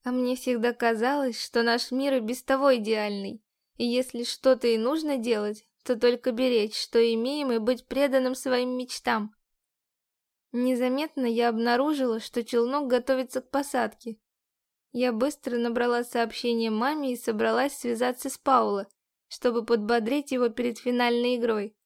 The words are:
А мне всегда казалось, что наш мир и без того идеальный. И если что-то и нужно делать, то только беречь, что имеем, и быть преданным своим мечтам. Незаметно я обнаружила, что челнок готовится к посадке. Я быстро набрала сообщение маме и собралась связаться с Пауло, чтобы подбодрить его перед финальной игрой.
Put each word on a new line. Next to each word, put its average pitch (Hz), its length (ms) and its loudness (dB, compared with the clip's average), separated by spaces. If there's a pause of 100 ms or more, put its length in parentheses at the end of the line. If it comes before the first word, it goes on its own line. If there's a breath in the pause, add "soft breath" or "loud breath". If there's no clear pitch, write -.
А 247 80 -4
мне 254 240 0
всегда 240 380 0
казалось, 233 680 0
что - 220 -2
наш 233 280 0
мир 269 240 0
и 254 40 2
без 226 220 -4
того 269 340 4
идеальный. 208 680 -4 (340)
И 240 80 -2
если 240 380 -2
что-то 247 440 2
и 226 100 4
нужно 285 400 -2
делать, 214 480 -2 (200)
то 254 120 0
только 240 340 2
беречь, 226 460 2
что - 220 0 (140)
имеем, 262 380 -2
и 233 80 0
быть 233 260 0
преданным 262 500 2
своим 254 400 -2
мечтам. 240 580 -4 (1160)
Незаметно 254 760 0
я 233 240 2
обнаружила, 240 680 0
что 233 240 -6
челнок 254 440 0
готовится 254 540 0
к - 100 -16
посадке. 240 680 -4 (760)
Я 247 220 0
быстро 240 440 -2
набрала 240 460 0
сообщение 233 680 -2
маме 262 420 0
и 240 40 -4
собралась 226 600 0
связаться 247 520 -2
с - 80 -8
Пауло, 214 500 2 (400)
чтобы 233 360 -2
подбодрить 233 680 0
его 247 180 0
перед 233 300 -4
финальной 247 560 0
игрой. 220 400 -2 (100)